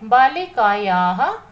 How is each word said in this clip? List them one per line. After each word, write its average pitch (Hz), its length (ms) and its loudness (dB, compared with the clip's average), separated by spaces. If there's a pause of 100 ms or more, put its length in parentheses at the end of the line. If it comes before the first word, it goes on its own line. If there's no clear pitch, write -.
बालिकायाः, 208 1160 0 (320)